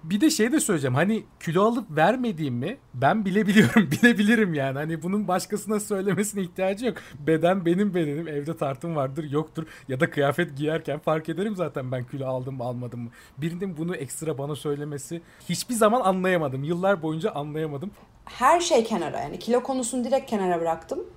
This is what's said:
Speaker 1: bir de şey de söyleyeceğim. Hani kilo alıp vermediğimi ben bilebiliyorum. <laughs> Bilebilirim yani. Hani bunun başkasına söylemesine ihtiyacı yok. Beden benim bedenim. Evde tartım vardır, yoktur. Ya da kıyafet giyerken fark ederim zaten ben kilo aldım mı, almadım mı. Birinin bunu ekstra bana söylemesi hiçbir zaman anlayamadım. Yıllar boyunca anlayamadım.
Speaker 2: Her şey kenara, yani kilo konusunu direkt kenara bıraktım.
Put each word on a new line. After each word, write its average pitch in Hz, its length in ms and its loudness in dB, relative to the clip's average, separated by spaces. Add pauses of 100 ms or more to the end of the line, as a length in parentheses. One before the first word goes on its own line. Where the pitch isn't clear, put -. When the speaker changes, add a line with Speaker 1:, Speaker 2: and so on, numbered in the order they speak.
Speaker 1:
bir 190 180 0
de 311 80 6
şey 233 220 2
de 302 80 4
söyleyeceğim. 139 360 2
Hani 190 280 2 (220)
kilo 170 200 2
alıp 233 200 2 (100)
vermediğimi 165 800 0 (160)
ben 156 320 2
bilebiliyorum. 190 680 6
<laughs> - 0 -
Bilebilirim 214 640 4
yani. 135 240 0
Hani 156 260 -4
bunun 196 240 -2
başkasına 196 520 -2
söylemesine 202 640 -2
ihtiyacı 190 440 -4
yok. 208 120 -2 (220)
Beden 160 460 2
benim 180 300 2
bedenim. 160 320 -2
Evde 151 300 -6
tartım 160 380 -4
vardır, 139 360 -2
yoktur. 156 360 -4 (200)
Ya 131 120 -4
da 170 100 4
kıyafet 143 480 0
giyerken 151 420 -2
fark 160 300 0
ederim 190 260 -4
zaten 143 360 -6
ben 127 120 -4
kilo 131 240 -8
aldım 131 300 -6
mı, 123 60 -8
almadım 120 360 -8
mı. 117 100 -10 (280)
Birinin 170 400 -6
bunu 170 180 -4
ekstra 151 420 -8
bana 143 180 -6
söylemesi 147 680 -6 (280)
hiçbir 175 260 -4
zaman 220 260 4
anlayamadım. 180 600 0
Yıllar 175 380 0
boyunca 160 300 -2
anlayamadım. 151 600 -6 (340)
Speaker 2:
Her 294 340 4
şey 320 240 4
kenara, 175 360 -4
yani 156 200 -8
kilo 240 240 0
konusunu 254 400 -4
direkt 269 260 0
kenara 185 320 0
bıraktım. 165 380 -4 (180)